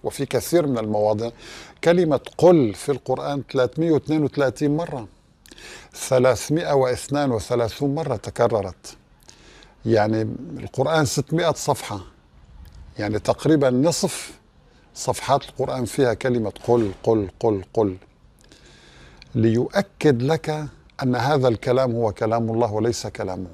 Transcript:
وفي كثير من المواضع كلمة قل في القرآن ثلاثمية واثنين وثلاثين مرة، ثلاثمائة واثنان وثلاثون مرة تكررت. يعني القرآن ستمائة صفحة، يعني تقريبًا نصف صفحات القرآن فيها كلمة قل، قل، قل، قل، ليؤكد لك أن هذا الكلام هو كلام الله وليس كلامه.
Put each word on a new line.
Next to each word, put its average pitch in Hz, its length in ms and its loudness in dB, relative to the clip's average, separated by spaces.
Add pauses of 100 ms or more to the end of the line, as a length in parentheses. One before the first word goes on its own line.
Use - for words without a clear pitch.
وفي 131 220 -6
كثير 156 400 0
من 127 120 0
المواضع 107 520 0 (540)
كلمة 165 360 4 (180)
قل 151 360 6
في - 180 -6
القرآن 135 500 -4 (100)
ثلاثمية 143 380 0
واثنين 151 340 2
وثلاثين 143 520 0
مرة، 151 320 -8 (840)
ثلاثمائة 131 800 2
واثنان 135 600 0
وثلاثون 120 640 -2
مرة 143 220 -4
تكررت. 107 800 -2 (920)
يعني 110 360 2 (360)
القرآن 147 460 0
ستمائة 160 480 -2
صفحة، 117 480 -4 (1000)
يعني 107 200 -2
تقريبًا 139 520 2
نصف 147 680 -2 (560)
صفحات - 500 -2
القرآن 131 400 -6
فيها 120 300 2
كلمة 117 380 -2 (140)
قل، 117 260 4 (100)
قل، 110 260 2 (120)
قل، 104 240 0 (100)
قل، 101 220 0 (1400)
ليؤكد 120 880 2
لك 156 440 -2 (360)
أن 123 140 0
هذا 131 320 2
الكلام 123 460 0
هو 117 180 0
كلام 113 380 -2
الله 113 220 0
وليس 110 340 -2
كلامه. 92 480 -8